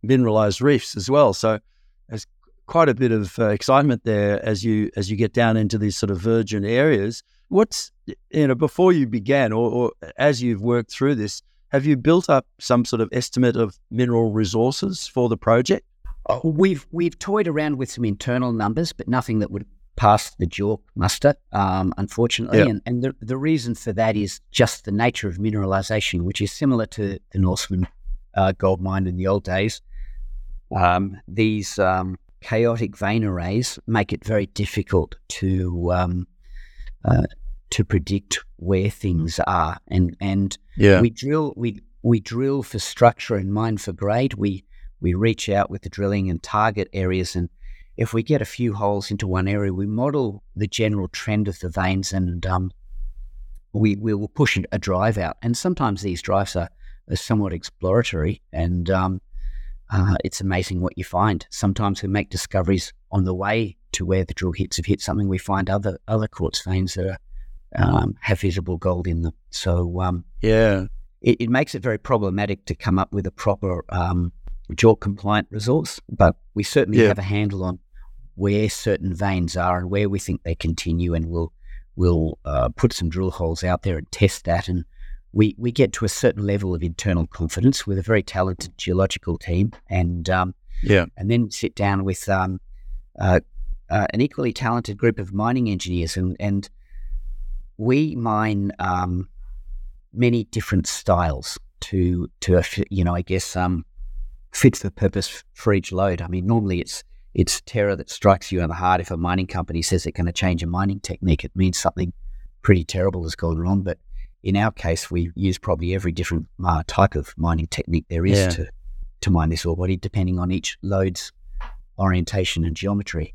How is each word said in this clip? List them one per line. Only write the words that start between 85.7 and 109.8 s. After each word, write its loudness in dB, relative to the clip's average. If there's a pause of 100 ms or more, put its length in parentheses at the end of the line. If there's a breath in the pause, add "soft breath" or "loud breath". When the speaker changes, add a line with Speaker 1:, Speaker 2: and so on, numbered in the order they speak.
Speaker 2:
get 2
to -4
a 0
certain 0
level 0
of -4
internal 0
confidence -4
with -2
a -4
very 0
talented -6
geological -2
team, 0 (160)
and, -2
um, 0 (260 soft breath)
Speaker 1:
Yeah. 4 (120)
Speaker 2:
and -4
then 2
sit -6
down 0
with, -4
um, 0 (580)
uh, 6 (480)
uh, 0
an 0
equally 0
talented -2
group 4
of -8
mining 2
engineers, -2
and, 0
and -2 (1080 soft breath)
we 2
mine, 0
um, -2 (840)
many 2
different -2
styles 0 (240)
to, 0 (100)
to, 4
a 4
fi-, -4
you 0
know, 2
I -4
guess, -4
um, 0 (680)
fit 6
for -6
purpose -2
f-, -16 (100)
for 0
each -2
lode. 0
I -6
mean, -4
normally 0
it's, -10 (280)
it's 0
terror 0
that -10
strikes 2
you 0
in 0
the -4
heart 2
if -8
a -4
mining 0
company -4